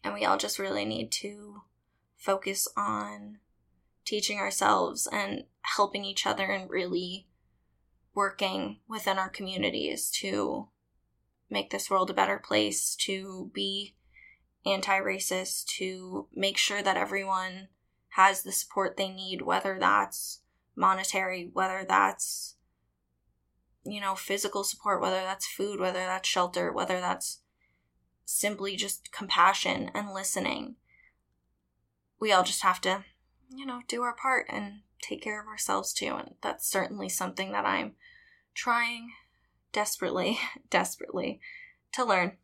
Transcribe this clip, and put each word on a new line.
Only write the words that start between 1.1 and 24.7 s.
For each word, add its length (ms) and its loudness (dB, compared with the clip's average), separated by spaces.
to 520 -8
focus 580 -2
on 640 -4
teaching 320 0
ourselves 680 2
and 400 -4
helping 300 2
each 200 -2
other 200 0
and 240 -4
really 580 -2
working 760 -2
within 300 -2
our 100 -2
communities 840 -2
to 580 -2
make 200 -6
this 180 -4
world 220 4
a 40 -4
better 240 2
place, 580 2
to 580 -4
be 400 -4
anti-racist, 1000 0
to 680 -6
make 240 0
sure 240 2
that 140 4
everyone 720 -2
has 320 6
the 100 -8
support 440 0
they 120 0
need, 340 -8
whether 360 2
that's 640 2
monetary, 760 2
whether 360 0
that's, 680 4
you 160 -6
know, 140 0
physical 500 -2
support, 360 0